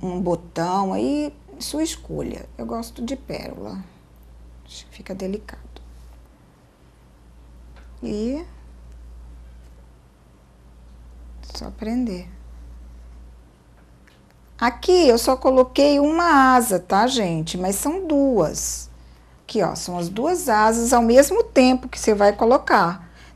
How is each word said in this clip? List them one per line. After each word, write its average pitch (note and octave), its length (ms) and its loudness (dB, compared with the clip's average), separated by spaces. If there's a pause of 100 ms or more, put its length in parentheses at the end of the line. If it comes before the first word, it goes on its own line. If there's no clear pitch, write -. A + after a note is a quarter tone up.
um F3+ 200 -6
botão, F3 720 -2
aí C#4+ 400 -2 (260)
sua D4+ 240 -6
escolha. - 640 -8 (100)
Eu A#3 80 -10
gosto A#3 360 -10
de A#3 140 -6
pérola, - 680 -12 (840)
acho - 200 -20
que - 100 -20
fica - 180 -14
delicado. G3 480 -10 (2500)
E A#3+ 440 -6 (3000)
só - 160 -14
prender. G#3+ 600 -6 (2250)
Aqui D4+ 480 4
eu A#3 120 6
só C4 180 2
coloquei C4+ 640 4
uma D4 560 6
asa, A3+ 240 2
tá, G3 260 2
gente? F3+ 540 -2
Mas F#3+ 160 -2
são F4 320 -4
duas. B3+ 840 0 (540)
Aqui, - 180 -4
ó, D#3+ 140 -2
são F3 240 -8
as E3+ 100 -6
duas C#4+ 400 -4
asas A3+ 440 2
ao A#3+ 100 6
mesmo C#4 400 2
tempo B3+ 440 2
que - 120 -14
você G#3+ 160 0
vai G3+ 180 4
colocar. G#3 720 0 (280)